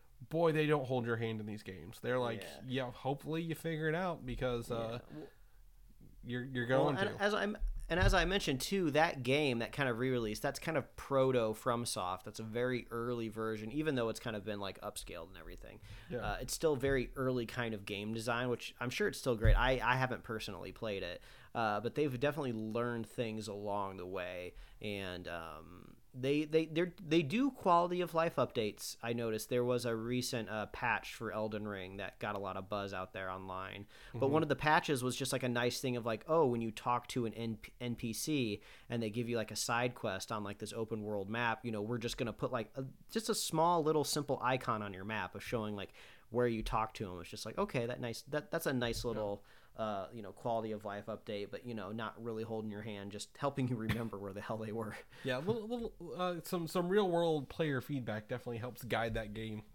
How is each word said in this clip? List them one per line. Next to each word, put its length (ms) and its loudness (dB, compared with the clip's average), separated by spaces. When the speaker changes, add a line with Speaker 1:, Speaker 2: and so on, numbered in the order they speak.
Speaker 1:
boy, 240 4
they 140 4
don't 200 4
hold 180 2
your 120 4
hand 240 0
in 60 -6
these 180 -6
games. 360 -10
They're 180 2
like, 240 0
Speaker 2:
Yeah. 440 -4
Speaker 1:
"Yeah, 60 -6
hopefully 500 -2
you 120 -2
figure 340 -2
it 60 2
out," 300 -2
because, 460 0
uh, 40 0
Speaker 2:
Yeah. 140 0
Well, 100 -10
Speaker 1:
you're, 200 -4
you're 240 -2
Speaker 2:
well, 160 6
Speaker 1:
going 140 4
Speaker 2:
and 200 2
Speaker 1:
to. 40 0
Speaker 2:
as 120 4
I'm, 220 0
and 100 4
as 160 8
I 100 6
mentioned 360 2
too, 320 2
that 320 4
game, 340 4
that 140 -2
kind 160 2
of 100 2
re-release, 400 2
that's 220 -2
kind 180 0
of 180 -4
proto 560 4
FromSoft. 720 0
That's 140 -10
a 60 -6
very 460 0
early 380 -2
version, 440 -4
even 240 0
though 120 4
it's 120 -4
kind 160 -4
of 80 -6
been, 160 -4
like, 220 -6
upscaled 480 -8
and 80 -16
everything. 420 -14
Speaker 1:
Yeah. 100 -4
Speaker 2:
Uh, 220 -2
it's 140 -4
still 220 4
very 400 2
early 280 0
kind 300 -2
of 100 -8
game 300 -4
design, 340 0
which 320 -2
I'm 100 0
sure 180 0
it's 100 -2
still 180 2
great. 180 10
I, 300 6
I 120 6
haven't 260 0
personally 500 -6
played 300 -4
it, 180 -6
uh, 260 2
but 160 -2
they've 240 2
definitely 320 2
learned 560 0
things 400 -2
along 480 -2
the 100 -8
way, 480 -4
and, 460 -4
um, 640 -8
they, 300 2
they, 220 2
they're, 260 0
they 200 4
do 280 2
quality 520 4
of 100 -2
life 240 4
updates. 640 0
I 120 -2
noticed 340 -2
there 160 4
was 220 2
a 100 2
recent, 540 0
uh, 160 -2
patch 480 0
for 180 -4
Elden 340 -2
Ring 300 -6
that 220 -8
got 160 -2
a 40 -4
lot 200 -4
of 100 -8
buzz 240 -2
out 220 -6
there 160 -4
online. 560 -6
But 140 -8
Speaker 1:
Mm-hmm. 80 2
Speaker 2:
one 80 6
of 80 0
the 60 4
patches 460 4
was 140 0
just, 160 -2
like, 100 0
a 60 0
nice 320 2
thing 160 0
of, 80 -4
like, 240 -2
oh, 160 6
when 160 4
you 100 0
talk 380 -2
to 160 0
an 80 -2
N-, 240 -4
N 140 -2
P 180 -4
C 480 0
and 120 0
they 60 0
give 220 -2
you, 80 0
like, 140 -4
a 40 -6
side 380 2
quest 360 -4
on, 140 -2
like, 140 -6
this 160 -8
open 280 -4
world 280 -2
map, 340 0
you 80 -2
know, 80 -2
we're 160 -2
just 220 -4
gonna 160 0
put, 180 -2
like, 240 -4
a, 80 -6
just 200 -2
a 40 0
small 480 4
little 220 4
simple 380 0
icon 400 2
on 100 -4
your 140 -8
map 280 -2
of 80 -8
showing, 320 -2
like, 200 -6
where 180 4
you 160 2
talk 300 0
to 180 -6
'em. 120 -8
It's 80 -12
just 160 -10
like, 100 -6
okay, 300 0
that 160 -4
nice, 260 -4
that, 220 -4
that's 160 -2
a 80 2
nice 280 2
Speaker 1:
Yeah. 60 -2
Speaker 2:
little, 360 -2
uh, 340 -2
you 80 -10
know, 120 -10
quality 400 -2
of 120 -6
life 220 -6
update, 440 -6
but, 140 -8
you 80 -6
know, 200 -6
not 300 -6
really 200 -4
holding 280 -4
your 120 -4
hand, 280 -6
just 280 -10
helping 300 0
you 60 0
remember 440 -2
where 160 -6
the 80 -6
hell 160 -4
they 120 -6
were. 240 -4
<laughs> 140 -16
Speaker 1:
Yeah, 140 0
a 20 -2
little, 260 -2
little, 260 -4
uh, 200 0
some, 240 -2
some 220 0
real 180 6
world 400 4
player 320 0
feedback 480 -4
definitely 300 -4
helps 260 -8
guide 300 2
that 180 -4
game, 300 -6